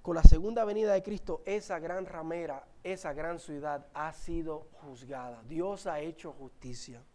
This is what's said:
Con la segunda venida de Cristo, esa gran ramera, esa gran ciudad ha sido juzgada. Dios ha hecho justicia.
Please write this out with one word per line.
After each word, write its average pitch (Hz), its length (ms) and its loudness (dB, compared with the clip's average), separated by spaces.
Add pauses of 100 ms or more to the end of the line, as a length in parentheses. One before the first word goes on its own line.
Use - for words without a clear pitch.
Con 175 140 -8
la 160 80 2
segunda 220 400 12
venida 208 300 -2
de 190 80 0
Cristo, 190 440 -12
esa 196 340 -10
gran 175 260 -10
ramera, 165 600 -12 (160)
esa 180 300 -10
gran 165 260 -10
ciudad 147 540 -12
ha 156 200 -10
sido 160 540 -10 (140)
juzgada. 127 680 -16
Dios 185 400 -8
ha 156 120 -8
hecho 160 340 -14
justicia. 123 680 -18 (140)